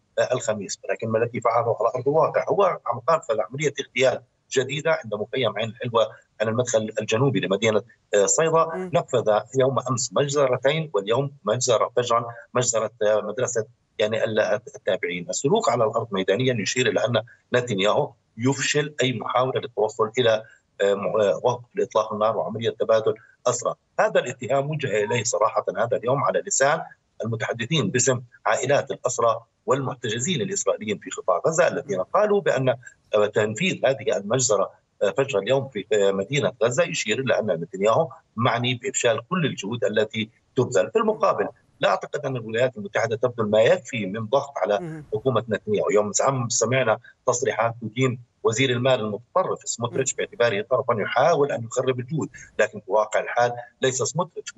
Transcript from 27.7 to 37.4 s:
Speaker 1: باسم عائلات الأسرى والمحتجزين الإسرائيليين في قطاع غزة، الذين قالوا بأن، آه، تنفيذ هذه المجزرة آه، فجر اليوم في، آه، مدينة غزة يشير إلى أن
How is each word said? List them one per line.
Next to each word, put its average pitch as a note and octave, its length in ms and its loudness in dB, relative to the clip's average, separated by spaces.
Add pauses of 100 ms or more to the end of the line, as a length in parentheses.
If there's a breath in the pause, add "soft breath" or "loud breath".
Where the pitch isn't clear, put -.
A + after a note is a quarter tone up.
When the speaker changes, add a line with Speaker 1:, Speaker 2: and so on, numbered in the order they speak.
Speaker 1:
باسم B2+ 300 2 (240 soft breath)
عائلات B2+ 460 2
الأسرى - 500 0 (240)
والمحتجزين B2 760 -2
الإسرائيليين G2 560 -2
في F#2+ 120 -16
قطاع - 380 -2
غزة، E3 200 2
الذين F#2 340 -4
قالوا G3 400 0
بأن، C3 280 0 (460 loud breath)
آه، G#2 100 4
تنفيذ G#2+ 600 0
هذه A#2+ 320 0
المجزرة G2+ 680 0 (180)
آه، G2 140 2
فجر C3 220 0
اليوم B2+ 300 0
في، G2 240 -8
آه، G2 180 4
مدينة G2 400 0 (120)
غزة B2+ 200 2
يشير A2 360 -2
إلى G#2+ 200 0
أن A2 80 -2